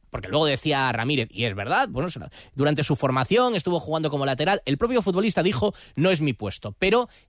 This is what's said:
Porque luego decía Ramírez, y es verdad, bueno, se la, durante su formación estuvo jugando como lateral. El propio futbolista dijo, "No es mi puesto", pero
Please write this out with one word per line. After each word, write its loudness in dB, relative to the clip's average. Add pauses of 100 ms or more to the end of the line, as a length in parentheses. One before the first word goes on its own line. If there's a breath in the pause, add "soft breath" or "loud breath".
Porque -10
luego 2
decía 0
Ramírez, 0
y -4
es -4
verdad, 0
bueno, -4
se -10
la, -14 (240 loud breath)
durante 0
su 0
formación 2
estuvo 0
jugando -2
como -2
lateral. 0
El 0
propio 2
futbolista 0
dijo, 2 (220 loud breath)
"No 2
es 0
mi 0
puesto", -8
pero 2 (200 soft breath)